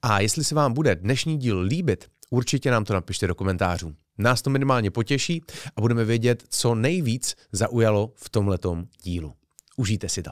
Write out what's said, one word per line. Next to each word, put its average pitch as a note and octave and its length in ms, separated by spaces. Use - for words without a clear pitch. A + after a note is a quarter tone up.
A G#2+ 180
jestli A2 240
se D3 120
vám C#3+ 180
bude C3 220
dnešní B2+ 420
díl A#2 220
líbit, A#2+ 460
určitě B2+ 420
nám A2+ 140
to A2 80
napište F#2+ 340
do F2 80
komentářů. F2 580
Nás A#2+ 240
to - 80
minimálně C3+ 420
potěší C#3 500
a G#2+ 60
budeme A#2 240
vědět, A#2 440
co - 260
nejvíc C3 600
zaujalo A2 640
v - 140
tomhletom F#2 560
dílu. E2+ 300
Užijte G2 320
si F2+ 140
to. - 80